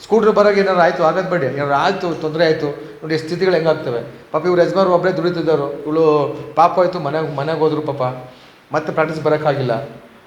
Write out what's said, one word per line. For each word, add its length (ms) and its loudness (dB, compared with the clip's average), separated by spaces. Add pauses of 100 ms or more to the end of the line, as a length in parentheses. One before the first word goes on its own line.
ಸ್ಕೂಟ್ರ್ 300 2
ಬರೋಕೆ 280 4
ಏನಾರು 180 2
ಆಯಿತು, 260 4
ಆಗೋದು 260 0
ಬೇಡಿ, 160 0
ಏನಾರು 260 -2
ಆಯಿತು, 480 0
ತೊಂದರೆ 240 -2
ಆಯಿತು, 240 2
ನೋಡಿ 460 -8
ಎಷ್ಟು 140 -4
ಸ್ಥಿತಿಗಳು 260 0
ಹೆಂಗಾಗ್ತವೆ. 580 -2 (200)
ಪಾಪ 140 -2
ಇವ್ರು 160 4
ಯಜಮಾನ್ರು 320 2
ಒಬ್ಬರೇ 180 2
ದುಡಿತಿದ್ದವರು, 720 -2
ಇವಳು 520 2 (180)
ಪಾಪ 260 4
ಆಯಿತು, 200 0
ಮನೆಗೆ, 360 -4
ಮನೆಗೆ 220 -2
ಹೋದ್ರು 240 0
ಪಾಪ, 460 -6 (440)
ಮತ್ತೆ 200 -2
ಪ್ರಾಕ್ಟೀಸ್ 300 -2
ಬರೋಕ್ಕಾಗಿಲ್ಲ. 500 0 (540)